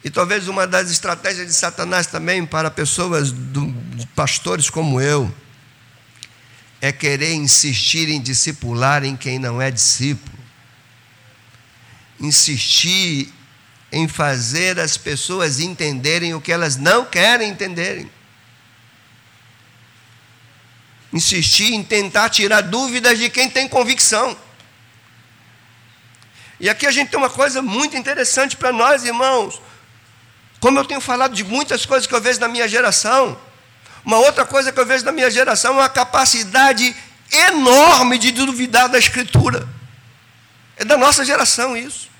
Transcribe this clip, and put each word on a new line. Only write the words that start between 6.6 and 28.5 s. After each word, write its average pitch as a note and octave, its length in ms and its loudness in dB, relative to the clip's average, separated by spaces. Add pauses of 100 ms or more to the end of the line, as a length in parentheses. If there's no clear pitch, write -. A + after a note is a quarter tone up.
é C#3 100 -2
querer C#3+ 440 -2
insistir D3+ 720 0
em D3+ 100 -2
discipular C3+ 880 -2
em C#3 100 -4
quem B2+ 240 -6
não B2 220 -4
é C3 100 0
discípulo. - 680 -2 (1800)
Insistir D3+ 1120 0 (600)
em D#3 160 -2
fazer D3+ 720 -2
as D#3+ 160 -2
pessoas D3+ 640 -4
entenderem E3 720 -4
o D#3+ 80 -8
que E3 120 -4
elas D#3+ 240 -2
não F#3 280 2
querem A3 460 0
entenderem. F#3 600 -8 (3000)
Insistir F#3+ 640 2
em G3+ 100 -4
tentar G#3 460 0
tirar G#3 320 2
dúvidas A#3+ 560 0
de A#3 100 -2
quem B3+ 220 0
tem C4 180 -2
convicção. A#3+ 680 0 (2250)
E - 120 -6
aqui - 160 -2
a C#4 40 2
gente C4 200 0
tem C#4+ 100 -2
uma C4 80 2
coisa C4 320 0
muito C4 340 -2
interessante C4+ 640 -2